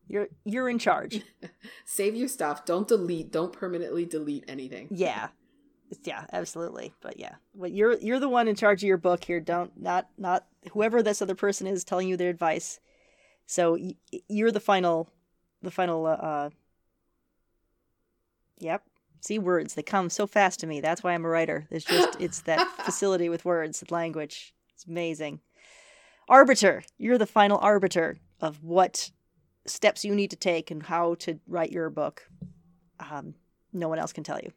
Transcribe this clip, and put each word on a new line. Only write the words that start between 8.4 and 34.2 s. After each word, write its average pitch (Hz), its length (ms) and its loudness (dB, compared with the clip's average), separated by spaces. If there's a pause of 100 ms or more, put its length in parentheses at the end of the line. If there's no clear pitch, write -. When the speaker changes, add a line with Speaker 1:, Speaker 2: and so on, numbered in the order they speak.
Speaker 1:
in 208 80 2
charge 202 260 4
of 202 60 2
your 190 100 6
book 175 260 2
here. 175 160 -4
Don't, 175 400 -4
not, 180 280 -2 (100)
not 185 280 -2 (260)
whoever 220 300 2
this 208 200 0
other 190 120 -2
person 196 320 -2
is 190 180 -4
telling 185 240 -2
you 180 80 0
their 180 140 0
advice. 165 500 -2 (680)
So 170 260 2
y-, 185 240 -4 (320)
you're 214 220 2
the 208 100 -2
final, 175 480 2 (540)
the 180 80 -8
final, 170 360 0
uh, 160 40 2
uh, 151 400 -2 (2000)
yep. 165 240 -6 (380)
See, 214 180 -4
words, 180 360 0
they 151 80 -6
come 185 280 -2
so 208 160 -2
fast 196 340 2
to 165 60 -8
me. 151 140 -6
That's 160 220 -2
why 180 100 0
I'm 170 120 -2
a 165 40 -2
writer. 165 420 0
There's 160 140 -8
just, - 320 2
Speaker 2:
<laughs> - 40 -12
Speaker 1:
it's 180 220 -6
that 330 260 2 (140)
facility 185 460 0
with 170 160 -4
words 160 380 -2
and - 80 -18
language. 165 640 -6 (200)
It's - 100 -20
amazing. 160 560 -6 (880)
Arbiter. 247 560 8 (140)
You're 240 200 2
the 208 80 4
final 202 320 6
arbiter 185 600 2 (220)
of 151 220 -6
what 170 480 2 (560)
steps - 380 0
you 202 100 0
need 202 160 0
to - 60 -12
take 170 340 -2
and 156 120 -10
how 170 340 0
to 160 320 -8
write 170 240 -4
your 160 180 -4
book. 147 380 -6 (720)
Um, 151 340 -14 (380)
no 170 160 -4
one 160 100 -2
else - 140 -6
can 156 120 -12